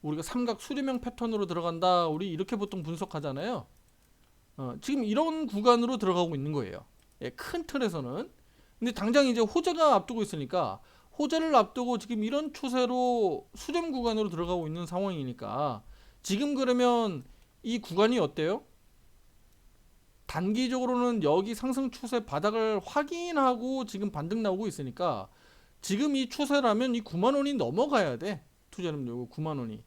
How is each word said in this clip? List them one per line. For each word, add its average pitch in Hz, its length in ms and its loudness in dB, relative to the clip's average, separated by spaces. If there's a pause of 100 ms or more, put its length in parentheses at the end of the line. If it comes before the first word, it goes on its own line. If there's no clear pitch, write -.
우리가 151 220 -4
삼각 240 360 -2
수렴형 269 420 -4
패턴으로 226 440 -2
들어간다. 170 640 4
우리 165 240 -2
이렇게 185 240 -2
보통 196 260 -4
분석하잖아요. 160 840 -4 (920)
어, 131 240 -6
지금 269 220 -2
이런 311 420 2
구간으로 240 520 4
들어가고 180 360 2
있는 143 180 -4
거예요. 117 340 -4 (360)
예, 123 80 -4
큰 - 380 -8
틀에서는. 180 640 -4 (480)
근데 233 140 -2
당장 240 340 4
이제 233 140 2
호재가 320 520 4
앞두고 233 300 2
있으니까, 143 580 -2 (380)
호재를 311 360 2
앞두고 240 440 4
지금 220 240 -4
이런 277 280 -2
추세로 247 1000 0
수렴 330 380 -4
구간으로 226 380 0
들어가고 170 360 -2
있는 160 220 -4
상황이니까 139 960 -4 (400)
지금 277 320 0
그러면 247 680 2 (380)
이 233 180 -2
구간이 220 380 2
어때요? 170 460 0 (1600)
단기적으로는 240 1000 0
여기 185 300 4
상승 254 380 -2
추세 233 340 -4
바닥을 214 580 0
확인하고 269 1000 0
지금 202 260 -6
반등 170 300 -4
나오고 202 260 0
있으니까 135 640 -4 (520)
지금 277 340 0
이 262 140 0
추세라면 254 640 2
이 233 60 -2
구만 214 340 2
원이 285 200 0
넘어가야 185 640 2
돼. 170 260 -6 (280)
투자자님들 151 420 -4
요거 123 120 -6
구만 151 340 -6
원이. 110 280 -8